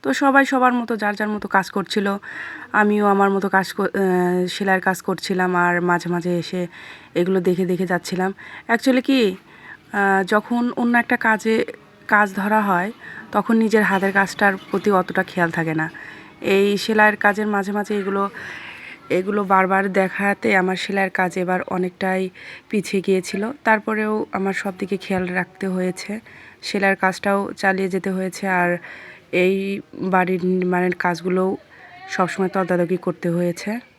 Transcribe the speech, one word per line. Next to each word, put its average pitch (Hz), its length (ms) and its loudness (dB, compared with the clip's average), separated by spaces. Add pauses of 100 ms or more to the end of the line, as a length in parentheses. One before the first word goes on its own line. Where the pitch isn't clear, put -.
তো 269 120 -2
সবাই 277 320 4
সবার 254 280 2
মতো, 240 220 -2
যার 208 200 -2
যার 214 120 -4
মতো 208 200 -6
কাজ 190 220 2
করছিল, 170 480 -2 (540)
আমিও 208 340 4
আমার 196 240 6
মতো 196 200 0
কাজ 190 240 2
কর-, 196 260 -2
আহ, 180 480 2
সেলাইয়ের 190 340 0
কাজ 185 200 0
করছিলাম, 180 540 -2
আর 175 260 2
মাঝে 175 280 0
মাঝে 175 300 -2
এসে 175 280 -6 (480)
এগুলো 185 260 2
দেখে 180 240 2
দেখে 180 200 0
যাচ্ছিলাম। 185 480 -2 (360)
Actually 247 320 2
কি, 240 340 2 (580)
আহ, 196 300 2
যখন 240 520 0
অন্য 240 220 2
একটা 240 200 2
কাজে 220 480 0 (420)
কাজ 208 280 4
ধরা 208 260 2
হয়, 196 300 0 (400)
তখন 208 260 2
নিজের 220 260 4
হাতের 196 300 2
কাজটার 196 440 2 (140)
প্রতি 202 200 0
অতটা 185 320 2
খেয়াল 170 280 0
থাকে 165 240 -2
না। 160 140 -2 (520)
এই 202 360 2
সেলাইয়ের 214 400 4
কাজের 214 300 2
মাঝে 202 240 -2
মাঝে 208 260 -2
এগুলো, 196 320 -2 (800)
এগুলো 202 340 0
বারবার 190 500 2
দেখাতে 196 640 0
আমার 185 180 2
সেলাইয়ের 196 360 -2
কাজ 185 260 -2
এবার 185 240 -2
অনেকটাই 185 680 -2 (400)
পিছিয়ে 190 360 -2
গিয়েছিল। 196 460 0 (120)
তারপরেও 214 680 0
আমার 190 220 -2
সব 196 260 -6
দিকে 196 180 -4
খেয়াল 185 300 -2
রাখতে 180 400 -6
হয়েছে, 185 520 -4 (420)
সেলাইয়ের 196 360 0
কাজটাও 196 560 0
চালিয়ে 190 360 0
যেতে 185 200 -4
হয়েছে, 185 380 -4
আর 175 300 2 (540)
এই 196 500 0 (120)
বাড়ির 185 520 0
নির্মাণের 180 500 0
কাজগুলোও 185 640 -2 (520)
সবসময় 185 400 0
তদারকি 180 480 0
করতে 175 320 -4
হয়েছে। 175 500 -2 (200)